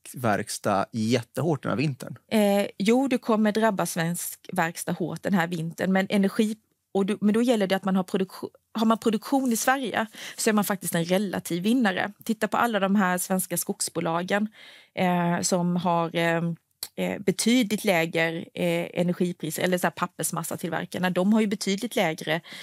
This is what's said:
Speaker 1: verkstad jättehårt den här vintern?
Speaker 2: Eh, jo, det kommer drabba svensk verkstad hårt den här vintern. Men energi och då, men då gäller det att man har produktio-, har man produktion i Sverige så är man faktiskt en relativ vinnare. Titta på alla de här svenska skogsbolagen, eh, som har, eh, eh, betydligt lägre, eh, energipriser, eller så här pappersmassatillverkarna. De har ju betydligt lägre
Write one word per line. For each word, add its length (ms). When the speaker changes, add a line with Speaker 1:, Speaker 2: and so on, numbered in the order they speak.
Speaker 1:
verkstad 800
jättehårt 680
den 80
här 60
vintern? 400
Speaker 2:
Eh, 340
jo, 300
det 100
kommer 340
drabba 340
svensk 640
verkstad 400
hårt 300
den 120
här 120
vintern. 460
Men 180
energi 460
och 140
då, 140
men 140
då 80
gäller 240
det 100
att 80
man 120
har 80
produktio-, 460
har 120
man 120
produktion 540
i 40
Sverige 500
så 140
är 40
man 100
faktiskt 300
en 100
relativ 580
vinnare. 500
Titta 240
på 80
alla 240
de 160
här 220
svenska 380
skogsbolagen, 920
eh, 460
som 360
har, 400
eh, 260
eh, 260
betydligt 600
lägre, 580
eh, 460
energipriser, 600
eller 160
så 80
här 40
pappersmassatillverkarna. 1200
De 220
har 80
ju 60
betydligt 500
lägre 440